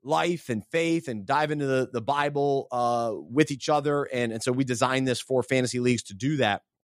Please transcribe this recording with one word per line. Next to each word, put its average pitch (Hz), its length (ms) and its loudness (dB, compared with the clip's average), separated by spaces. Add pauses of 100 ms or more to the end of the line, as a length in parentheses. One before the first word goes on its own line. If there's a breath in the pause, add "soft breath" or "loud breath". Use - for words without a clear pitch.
life 165 460 0
and 110 200 -4
faith 165 400 0
and 107 180 -8
dive 147 240 2
into 147 160 -2
the, 131 260 2
the 120 80 -2
Bible, 143 720 0
uh, 120 440 0
with 113 360 0
each 139 180 -6
other. 147 360 2
And, 120 280 -2
and 110 100 -8
so - 80 0
we 127 140 0
designed 131 420 0
this 123 140 0
for 131 220 0
fantasy 127 360 0
leagues 123 260 2
to 101 100 -16
do 135 240 -2
that. 107 240 2 (360)